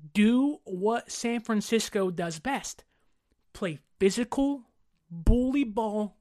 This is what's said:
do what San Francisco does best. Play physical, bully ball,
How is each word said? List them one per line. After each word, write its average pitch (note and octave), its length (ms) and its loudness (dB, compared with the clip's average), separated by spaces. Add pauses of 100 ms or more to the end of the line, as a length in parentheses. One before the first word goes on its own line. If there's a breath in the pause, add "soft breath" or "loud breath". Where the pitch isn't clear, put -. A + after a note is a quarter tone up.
(140)
do B3 500 4
what G#3 480 -4
San A#3 300 -4
Francisco G#3+ 680 0
does E3+ 300 -6
best. - 440 -6 (720)
Play E3 260 -6 (200)
physical, B3 640 0 (480)
bully B3 520 4
ball, G#3+ 580 -4